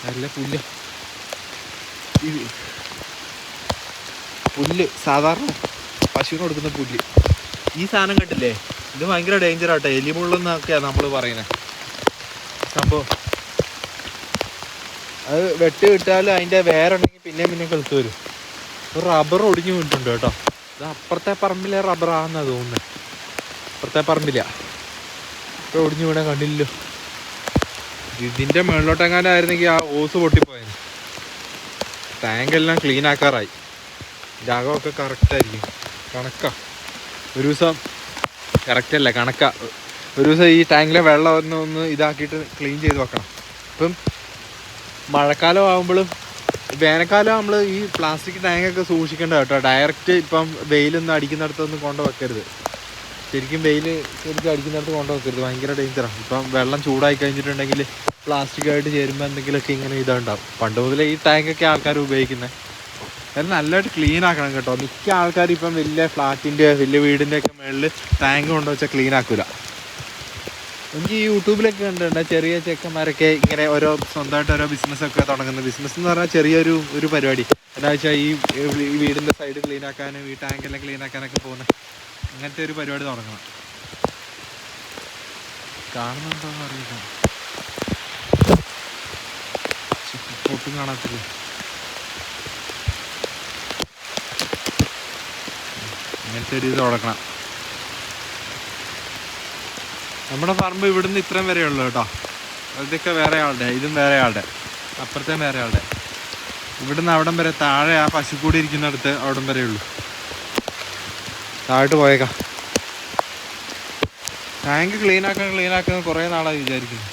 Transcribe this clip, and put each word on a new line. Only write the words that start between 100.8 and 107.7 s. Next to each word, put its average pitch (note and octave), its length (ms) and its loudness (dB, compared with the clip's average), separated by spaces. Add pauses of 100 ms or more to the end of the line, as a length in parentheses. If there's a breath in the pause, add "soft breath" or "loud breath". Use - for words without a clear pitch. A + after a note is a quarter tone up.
ഇവിടുന്ന് F#3+ 320 4
ഇത്രയും F#3+ 280 0
വരെ E3+ 200 4
ഉള്ളു C#3 160 2
കേട്ടോ. B2 180 0 (800)
ഇതൊക്കെ D#3 340 -2
വേറെ D#3 280 4
ആളുടെ, B2+ 200 0 (120)
ഇതും D3 200 -2
വേറെ C#3+ 280 6
ആളുടെ, G#2+ 180 2 (600)
അപ്പുറത്തേം C#3+ 420 -4
വേറെ C3 180 -2
ആളുടെ. A2 180 2 (1000)
ഇവിടുന്ന് D#3 320 0
അവിടം D#3+ 240 4
വരെ, E3 120 4 (120)
താഴെ D3 400 6